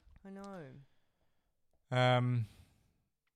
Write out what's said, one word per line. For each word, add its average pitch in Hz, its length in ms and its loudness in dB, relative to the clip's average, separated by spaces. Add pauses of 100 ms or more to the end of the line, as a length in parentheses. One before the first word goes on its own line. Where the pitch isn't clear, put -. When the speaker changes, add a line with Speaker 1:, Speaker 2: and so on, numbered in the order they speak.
(260)
Speaker 1:
I 196 40 -18
know. 196 380 -14 (1200)
Speaker 2:
Um, 123 560 2 (880)